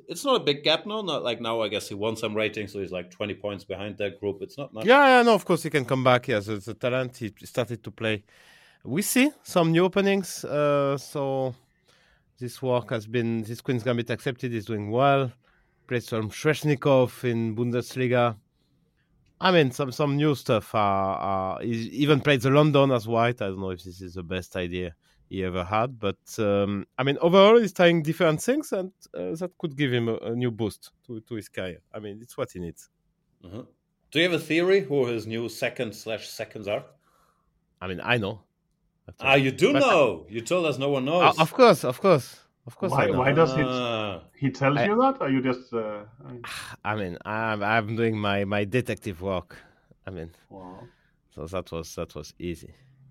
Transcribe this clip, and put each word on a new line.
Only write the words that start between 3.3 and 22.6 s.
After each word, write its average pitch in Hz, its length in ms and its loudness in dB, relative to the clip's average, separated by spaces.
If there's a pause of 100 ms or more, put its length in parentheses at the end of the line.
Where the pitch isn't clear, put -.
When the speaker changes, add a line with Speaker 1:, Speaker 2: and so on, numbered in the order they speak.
Speaker 1:
points 101 320 -8
behind 98 320 -10
that 101 220 -6
group. 101 220 -4
It's - 160 -12
not 139 160 -12
much. 110 120 -8
Speaker 2:
Yeah, 262 320 6
yeah, 240 60 6
no, 233 100 6
of 190 120 0
course 170 180 0
he 156 80 -6
can 143 140 0
come 131 180 0
back. 123 240 4
He 131 40 -4
has 104 140 0
the, 107 120 -6
the 104 180 -10
talent. 127 420 -4
He 107 160 -8 (100)
started 120 400 -6
to 107 80 -12
play. 107 320 -4 (640)
We 143 160 -2
see 262 300 2 (120)
some 165 280 2
new 165 140 4
openings. 196 600 0
Uh, 143 520 0
so 135 560 -4 (840)
this 120 220 -12
work 123 300 0
has 110 160 -4
been, 117 360 -2
this 117 180 -10
Queen's 123 220 -2
Gambit 120 260 0
Accepted 120 440 -4
is 107 120 -6
doing 104 240 -6
well. 135 420 2 (560)
Played 120 160 -2
some 110 280 -4
Sveshnikov 139 920 2
in 113 300 0
Bundesliga. 120 840 0 (1040)
I 185 100 4
mean, 151 200 6
some, 135 200 -4
some 143 240 0
new 147 200 2
stuff. - 380 -2
Uh, 117 40 0
uh, 95 840 0
he 117 120 -4 (200)
even 139 300 2
played 143 200 2
the 135 80 0
London 139 420 6